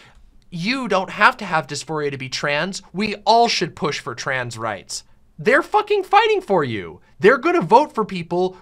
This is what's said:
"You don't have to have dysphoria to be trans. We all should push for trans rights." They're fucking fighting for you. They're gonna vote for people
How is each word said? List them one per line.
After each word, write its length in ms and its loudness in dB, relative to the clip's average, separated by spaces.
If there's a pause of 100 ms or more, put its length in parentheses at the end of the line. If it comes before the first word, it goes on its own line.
(520)
"You 360 -4
don't 220 0
have 280 2
to 80 -10
have 220 -2
dysphoria 440 -6
to 60 -8
be 120 -10
trans. 540 -4 (100)
We 220 -4 (100)
all 240 4
should 260 -4
push 240 -4
for 160 -10
trans 420 -6
rights." 460 -8 (340)
They're 260 2
fucking 400 0
fighting 360 4
for 240 0
you. 380 -6 (180)
They're 200 6
gonna 200 2
vote 340 4
for 120 -2
people 560 -4